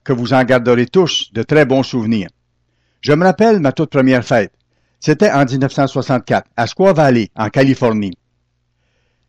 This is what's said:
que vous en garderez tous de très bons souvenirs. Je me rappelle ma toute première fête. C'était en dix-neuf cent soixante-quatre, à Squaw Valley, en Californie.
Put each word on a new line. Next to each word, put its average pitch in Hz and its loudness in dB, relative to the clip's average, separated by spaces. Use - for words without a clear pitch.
que 143 -2
vous 120 -4
en 131 2
garderez 123 2
tous - -2
de 113 -6
très 151 2
bons 135 0
souvenirs. 110 -4
Je 147 0
me 170 2
rappelle 208 2
ma 135 0
toute 160 -4
première 131 2
fête. 110 0
C'était 156 0
en 139 2
dix-neuf 131 -4
cent 139 0
soixante-quatre, 127 -4
à 117 -2
Squaw 190 2
Valley, 127 2
en 110 -4
Californie. 113 0